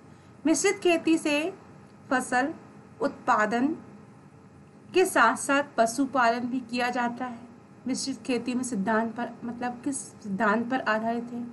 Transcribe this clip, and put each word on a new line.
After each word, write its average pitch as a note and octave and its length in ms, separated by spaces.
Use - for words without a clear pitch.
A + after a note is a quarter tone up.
मिश्रित G4 320
खेती E4 400
से D#4 360
फसल B3+ 440
उत्पादन A#3 680
के F4+ 100
साथ B3 320
साथ C#4+ 260
पशुपालन A#3+ 640
भी B3 200
किया B3 300
जाता B3 340
है। A#3+ 140
मिश्रित B3+ 360
खेती B3 320
में B3+ 80
सिद्धांत A3 540
पर, A#3 140
मतलब A#3+ 400
किस C#4 140
सिद्धांत A3 720
पर C4 100
आधारित A3+ 440
है, A#3+ 280